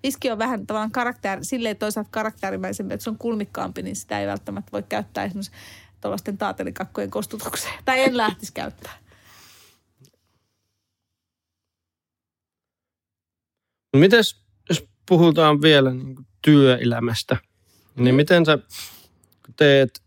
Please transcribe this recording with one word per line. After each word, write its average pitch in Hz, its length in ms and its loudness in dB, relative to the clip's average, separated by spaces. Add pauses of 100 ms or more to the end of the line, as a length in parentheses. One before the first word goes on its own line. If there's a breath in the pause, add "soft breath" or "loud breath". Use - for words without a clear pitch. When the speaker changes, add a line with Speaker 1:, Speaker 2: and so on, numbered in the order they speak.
Speaker 1:
Viski 269 280 -4
on 214 80 -6
vähän 226 280 -4
tavallaan 214 240 -4
karakteri-, 233 540 -6
silleen 226 320 -6
toisaalta 208 360 -6
karakteerimäisempi, 196 800 -8
että 208 100 -12
se 233 60 -6
on 220 80 -8
kulmikkaampi, 202 640 -8
niin 185 140 -10
sitä - 240 -8
ei - 60 -4
välttämättä 202 460 -10
voi 202 100 -6
käyttää 202 420 -8
esimerkiksi 190 280 -10 (480 loud breath)
tuollaisten 202 380 -8
taatelikakkujen 196 720 -8
kostutukseen. - 640 -10 (100)
Tai 262 160 0
en 262 160 2
lähtisi 214 360 -4
käyttää. - 400 -14 (4000 soft breath)
Speaker 2:
No 135 80 6
mites, 208 400 4 (280)
jos - 200 -4 (200)
puhutaan 156 540 4
vielä 143 320 6
niinku 131 280 -12 (200)
työelämästä, 120 960 2 (600)
niin 123 180 4
Speaker 1:
Mm. - 20 4
Speaker 2:
miten 160 300 4
sä 156 120 4 (1000 loud breath)
teet 139 500 4